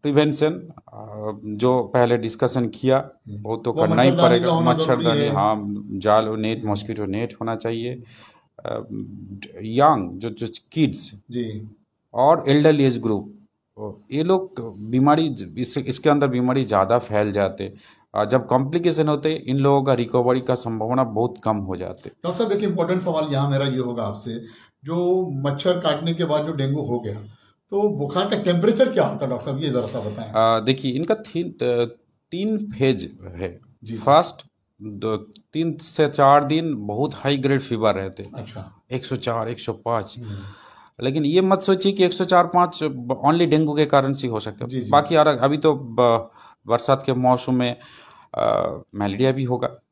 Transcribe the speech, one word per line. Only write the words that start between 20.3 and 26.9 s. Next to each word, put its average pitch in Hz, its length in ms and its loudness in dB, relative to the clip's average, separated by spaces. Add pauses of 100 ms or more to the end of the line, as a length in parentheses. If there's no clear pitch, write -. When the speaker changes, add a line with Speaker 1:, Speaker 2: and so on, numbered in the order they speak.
Speaker 1:
का 127 140 0
संभावना 117 500 -2
बहुत 113 300 -2 (100)
कम 110 120 0
हो 92 200 -6
जाते। 90 340 -10 (140)
Speaker 2:
डॉक्टर 175 140 -4
साहब, 208 140 0
एक 208 120 0
इंपॉर्टेंट 180 380 0
सवाल 156 300 -2
यहाँ 139 180 0
मेरा 135 160 0
ये 127 120 -2
होगा 120 240 -4
आपसे, 104 280 -8 (540)
जो 180 480 0
मच्छर 139 400 -2
काटने 165 420 -2
के 165 100 -2
बाद 151 220 0
जो 165 60 -6
डेंगू 139 300 -2
हो 120 180 -4